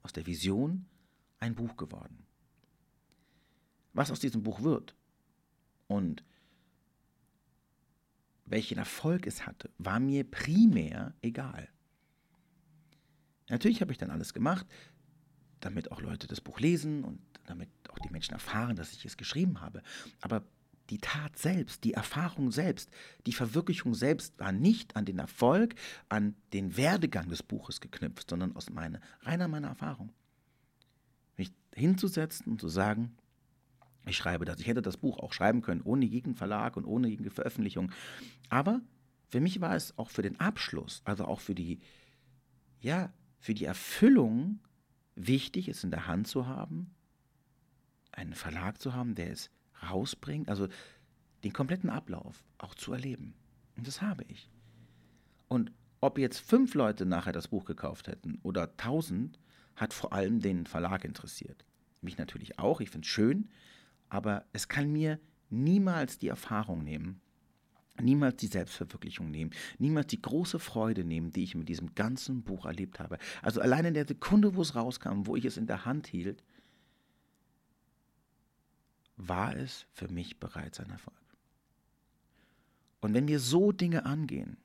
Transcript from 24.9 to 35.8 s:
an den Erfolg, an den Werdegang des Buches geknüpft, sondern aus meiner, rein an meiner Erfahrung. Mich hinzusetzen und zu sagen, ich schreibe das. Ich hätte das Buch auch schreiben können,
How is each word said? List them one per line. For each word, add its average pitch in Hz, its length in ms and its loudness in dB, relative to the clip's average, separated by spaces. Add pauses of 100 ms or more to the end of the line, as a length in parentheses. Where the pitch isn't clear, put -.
an 107 80 0
den 92 140 -2
Erfolg, 160 560 4 (340)
an 104 280 2 (160)
den 95 240 -2
Werdegang 139 520 2
des 82 140 -4
Buches - 380 -8
geknüpft, - 500 -8
sondern 87 240 0
aus - 160 -12
meiner, 80 300 -6 (220)
rein 170 200 0
an 170 80 0
meiner 147 180 -4
Erfahrung. 143 440 -8 (1200)
Mich 95 160 -6 (220)
hinzusetzen 165 760 2
und 107 80 -4
zu 85 80 -4
sagen, 104 480 0 (920)
ich 95 80 -2
schreibe 87 280 0
das. - 160 -6
Ich - 60 -4
hätte 117 160 2
das 92 140 -2
Buch - 220 -2
auch - 140 -8
schreiben 113 300 4
können, 85 200 0